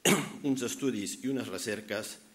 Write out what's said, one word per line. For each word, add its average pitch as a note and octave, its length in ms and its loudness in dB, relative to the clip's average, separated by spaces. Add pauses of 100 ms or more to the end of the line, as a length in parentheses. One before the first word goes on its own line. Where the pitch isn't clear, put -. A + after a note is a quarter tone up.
<clears throat> F#3+ 80 8 (340)
uns C3 140 2
estudis A2 640 0
i C3 80 0
unes A#2 180 -2
recerques G#2 640 -4 (200)